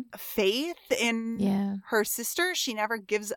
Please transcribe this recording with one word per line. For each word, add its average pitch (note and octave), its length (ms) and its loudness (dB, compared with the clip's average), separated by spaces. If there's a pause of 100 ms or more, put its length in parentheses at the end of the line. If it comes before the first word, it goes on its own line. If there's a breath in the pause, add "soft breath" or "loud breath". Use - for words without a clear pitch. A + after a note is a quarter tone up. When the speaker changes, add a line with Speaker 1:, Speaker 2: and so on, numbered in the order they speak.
(180)
Speaker 1:
faith A#3+ 800 0
in A3+ 400 0
Speaker 2:
Yeah. G3 380 2 (120)
Speaker 1:
her G#3+ 180 4
sister. E4+ 500 -2
She B3 180 -2
never G#3+ 240 -2
gives G#3 400 -2